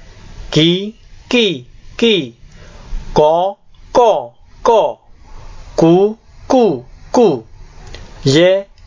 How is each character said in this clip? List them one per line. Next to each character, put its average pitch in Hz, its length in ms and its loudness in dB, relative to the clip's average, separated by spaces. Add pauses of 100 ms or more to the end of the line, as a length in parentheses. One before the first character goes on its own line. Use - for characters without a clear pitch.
(500)
给、 180 440 -2 (340)
给、 185 380 -2 (300)
给。 185 380 -2 (800)
过、 170 460 0 (320)
过、 180 420 0 (280)
过。 196 380 0 (760)
古、 185 420 2 (300)
古、 196 360 0 (280)
古。 185 340 0 (800)
也、 180 440 2 (180)